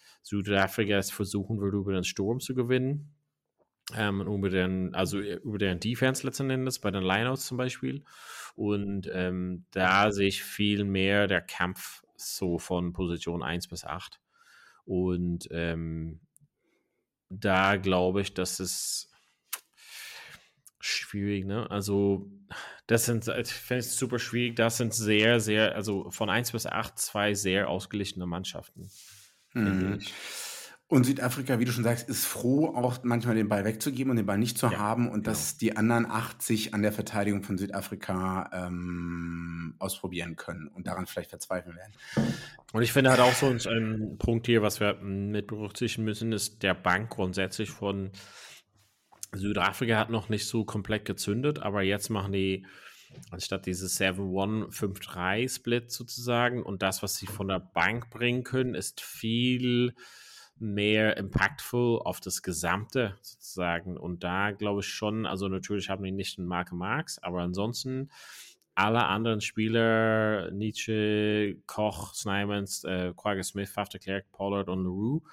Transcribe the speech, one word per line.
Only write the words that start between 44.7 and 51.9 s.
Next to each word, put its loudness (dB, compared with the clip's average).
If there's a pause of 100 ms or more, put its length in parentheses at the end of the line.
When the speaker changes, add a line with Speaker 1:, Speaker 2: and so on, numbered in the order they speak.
Speaker 1:
wir 4
mit -4
berücksichtigen -4
müssen, -2
ist -4
der 4
Bank 2
grundsätzlich -2
von -4 (1200)
Südafrika 2
hat 2
noch -2
nicht -2
so 0
komplett -2
gezündet, -2
aber -2
jetzt 0